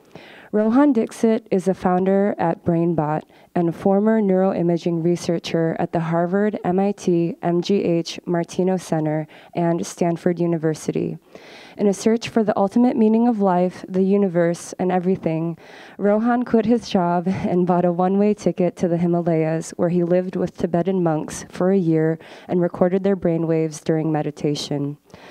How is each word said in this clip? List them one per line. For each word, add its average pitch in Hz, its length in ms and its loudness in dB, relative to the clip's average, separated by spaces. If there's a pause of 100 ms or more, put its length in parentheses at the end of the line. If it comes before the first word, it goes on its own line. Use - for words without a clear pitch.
(520)
Rohan 233 420 2
Dixit 220 580 0
is 190 160 0
a 185 60 2
founder 190 640 0
at - 260 -2
BrainBot 165 600 0 (320)
and 175 120 0
a 170 60 -2
former 214 480 2
neuroimaging 175 840 0
researcher 170 760 0
at - 120 -4
the 170 80 -2
Harvard, 175 640 0
M 180 160 0
I 202 140 0
T, 170 480 0
M 175 200 0
G 202 140 0
H, 170 500 -2
Martino 180 520 -2
Center, 156 500 -2 (260)
and 175 320 0
Stanford 170 540 -2
University. 165 800 -2 (600)
In 208 100 2
a 196 60 4
search 226 360 0
for 233 120 2
the - 160 0
ultimate 240 380 2
meaning 220 320 4
of 220 140 0
life, 180 480 2
the 190 140 0
universe, 175 760 0
and 180 140 0
everything, 170 640 -2 (400)
Rohan 226 460 0
quit 226 220 0
his 233 240 0
job 175 380 0
and 180 400 0
bought 175 160 2
a 175 80 2
one-way 196 420 2
ticket 175 440 -2
to 185 100 0
the 170 100 0
Himalayas, 165 720 0
where 175 180 -2
he 175 160 2
lived 180 320 0
with 180 200 -4
Tibetan 175 460 -2
monks 156 460 -2
for 185 220 0
a 196 60 2
year 160 400 2 (300)
and 180 140 0
recorded 180 420 0
their 196 140 2
brainwaves 160 680 -2
during 160 260 0
meditation. 147 880 -4 (340)